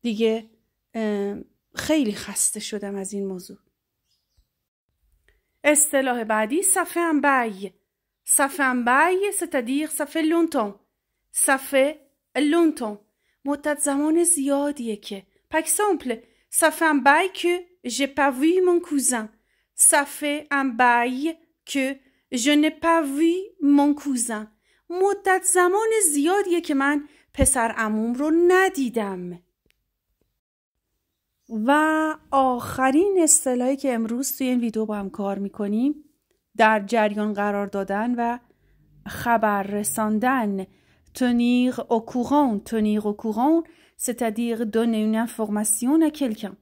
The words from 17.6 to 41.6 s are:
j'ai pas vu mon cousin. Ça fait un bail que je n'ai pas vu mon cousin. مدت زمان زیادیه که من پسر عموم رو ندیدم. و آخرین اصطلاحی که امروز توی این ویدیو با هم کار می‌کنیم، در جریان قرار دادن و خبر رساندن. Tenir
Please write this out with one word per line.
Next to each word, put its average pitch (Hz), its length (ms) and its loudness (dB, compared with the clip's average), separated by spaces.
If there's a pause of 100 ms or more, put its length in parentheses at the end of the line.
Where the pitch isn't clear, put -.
j'ai 254 220 -2
pas 277 240 0
vu 294 220 2 (140)
mon 349 120 4
cousin. 247 500 -2 (460)
Ça 294 300 4
fait 294 460 -6
un 277 140 0
bail 254 720 2 (340)
que 269 240 -2 (360)
je 254 200 0 (100)
n'ai 311 100 2 (140)
pas 330 160 4
vu 302 320 0 (280)
mon 285 320 6
cousin. 226 540 -4 (420)
مدت 381 540 0 (100)
زمان 370 360 2 (240)
زیادیه 349 480 0
که 311 120 -4
من 285 340 0 (260)
پسر 247 440 2
عموم 220 360 -2
رو 294 180 -2 (160)
ندیدم. 226 920 0 (2000)
و 311 680 0 (160)
آخرین 269 920 2
اصطلاحی 254 540 2
که 269 160 -2
امروز 233 440 -4
توی 262 100 -2
این 254 120 0
ویدیو 220 260 -2
با 214 100 -6
هم 196 140 -8
کار 196 300 -6
می‌کنیم، 208 640 -4 (540)
در 220 280 4
جریان 214 480 0
قرار 202 340 -2
دادن 202 480 -4
و 233 240 -4 (680)
خبر 214 560 0
رساندن. 208 1040 -2 (480)
Tenir 247 600 2 (160)